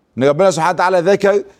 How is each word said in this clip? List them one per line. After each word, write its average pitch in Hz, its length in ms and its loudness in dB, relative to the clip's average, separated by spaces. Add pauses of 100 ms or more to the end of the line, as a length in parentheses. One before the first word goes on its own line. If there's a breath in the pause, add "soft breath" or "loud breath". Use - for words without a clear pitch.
(180)
إن 123 60 -2
ربنا 151 260 2
سبحانه 165 240 -2
وتعالى 180 260 0
ذكر 196 420 0 (180 soft breath)